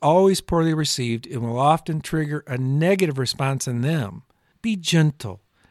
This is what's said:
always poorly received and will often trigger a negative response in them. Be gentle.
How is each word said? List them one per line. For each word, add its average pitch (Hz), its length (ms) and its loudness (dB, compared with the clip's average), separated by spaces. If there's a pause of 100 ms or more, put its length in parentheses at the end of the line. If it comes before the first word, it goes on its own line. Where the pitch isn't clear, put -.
always 185 400 4
poorly 160 320 0
received 123 540 -2
and 120 160 -6
will 117 160 -4
often 156 420 2
trigger 151 460 -4
a 127 100 -4
negative 151 640 2
response 135 480 -4
in 120 140 -2
them. 131 420 -4 (400)
Be 226 120 -2
gentle. 151 640 0 (300)